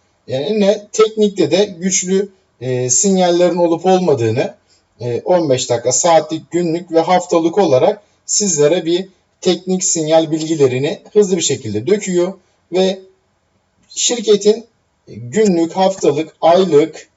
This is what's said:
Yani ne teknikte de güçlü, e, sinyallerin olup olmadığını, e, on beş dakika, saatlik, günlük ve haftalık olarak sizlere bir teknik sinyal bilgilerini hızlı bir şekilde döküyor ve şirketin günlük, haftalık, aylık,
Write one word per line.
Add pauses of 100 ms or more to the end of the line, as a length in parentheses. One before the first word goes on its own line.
(280)
Yani
ne
teknikte
de
güçlü, (320)
e,
sinyallerin
olup
olmadığını, (460)
e,
on
beş
dakika,
saatlik,
günlük
ve
haftalık
olarak (240)
sizlere
bir (340)
teknik
sinyal
bilgilerini (140)
hızlı
bir
şekilde
döküyor (380)
ve (920)
şirketin (420)
günlük,
haftalık,
aylık,